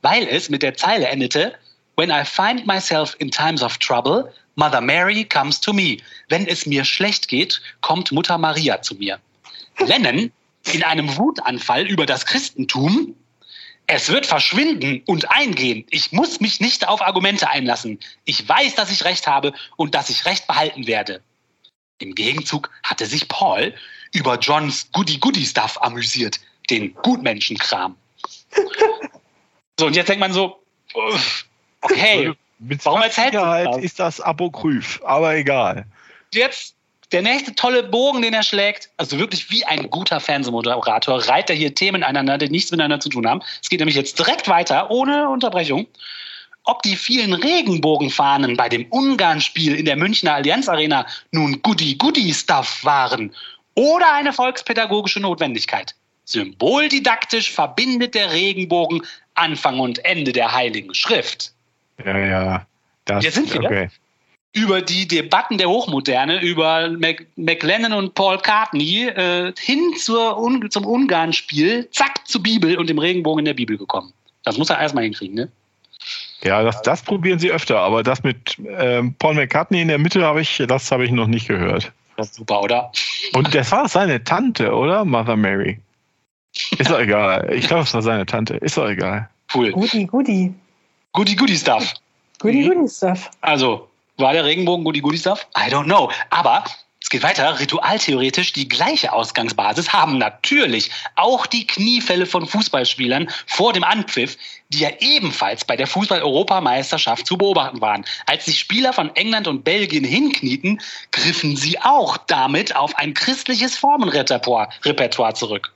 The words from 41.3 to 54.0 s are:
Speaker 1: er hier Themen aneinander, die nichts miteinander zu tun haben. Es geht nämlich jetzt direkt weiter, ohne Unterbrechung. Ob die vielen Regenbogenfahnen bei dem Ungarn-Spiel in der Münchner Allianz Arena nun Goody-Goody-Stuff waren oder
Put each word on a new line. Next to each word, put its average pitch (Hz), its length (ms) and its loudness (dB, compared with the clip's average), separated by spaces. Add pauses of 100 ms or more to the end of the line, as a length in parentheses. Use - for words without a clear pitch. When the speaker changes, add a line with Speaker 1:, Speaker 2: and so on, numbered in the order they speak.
Speaker 1:
er 170 60 2
hier 151 200 -2
Themen 190 280 0
aneinander, 139 340 2
die 143 140 0
nichts 170 200 -2
miteinander 147 280 2
zu 147 100 -6
tun 123 180 -2
haben. 147 140 0 (200)
Es - 80 -10
geht 180 100 0
nämlich 156 160 2
jetzt 139 240 -2
direkt 214 300 0
weiter, 175 420 2
ohne 277 380 2
Unterbrechung. 185 580 0 (800)
Ob - 140 0
die 196 140 0
vielen 226 380 0
Regenbogenfahnen 147 1200 2
bei 123 120 2
dem 120 200 -2
Ungarn-Spiel 170 840 2
in 156 100 -2
der 143 120 2
Münchner 180 360 2
Allianz 156 340 0
Arena 151 380 2 (260)
nun 143 300 0
Goody-Goody-Stuff 160 1200 0
waren 127 520 0 (400)
oder 320 380 6